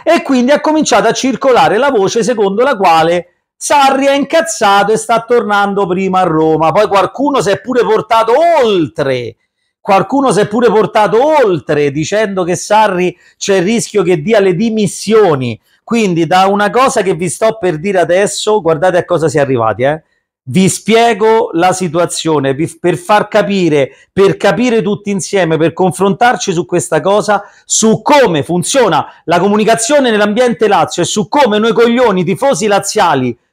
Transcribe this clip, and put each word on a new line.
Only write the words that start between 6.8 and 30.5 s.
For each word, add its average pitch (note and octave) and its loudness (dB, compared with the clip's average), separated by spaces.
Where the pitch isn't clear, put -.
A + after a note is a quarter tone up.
qualcuno A#3 -2
si F3+ -2
è F#3+ -2
pure B3 -2
portato A3 0
oltre, C#3 -2
qualcuno A#3+ 0
si F#3+ 2
è G#3 2
pure A#3 0
portato G#3 2
oltre D3 -2
dicendo F#3+ -4
che F3 -4
Sarri F#3+ 0
c'è G3 -2
il F3+ 0
rischio G#3 -2
che E3+ 0
dia G#3+ 0
le G3 2
dimissioni. G3 0
Quindi F#3 0
da F#3 2
una G3+ 0
cosa A#3+ 0
che F#3 -2
vi E3+ -4
sto A3 -2
per F3 -2
dire F#3+ -2
adesso, F#3+ 0
guardate E3 0
a E3+ 0
cosa E3 0
si D#3 -2
è - 2
arrivati, A#2 0
eh. D3+ -2
Vi F3+ 2
spiego A3 0
la F3 0
situazione, D#3+ -2
vi, D#3 -6
per F3 -2
far G#3 0
capire, F3 0
per F#3+ 2
capire A3+ 0
tutti G3+ -4
insieme, F3+ -2
per D#3+ 0
confrontarci G3 0
su E3+ -2
questa D#3+ -2
cosa, G3+ 0
su - 0
come A3 2
funziona E3+ 0
la E3 2
comunicazione A3+ 2
nell'ambiente G#3+ 0